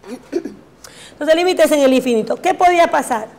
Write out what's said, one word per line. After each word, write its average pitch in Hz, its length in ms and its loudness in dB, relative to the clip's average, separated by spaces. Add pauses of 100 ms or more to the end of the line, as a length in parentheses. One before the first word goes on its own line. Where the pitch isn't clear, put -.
(1120)
Entonces, 302 240 -2
límites 359 360 2
en 302 80 2
el 269 140 4
infinito. 240 420 0
¿Qué 359 180 -2
podía 349 340 2
pasar? 262 400 -4 (120)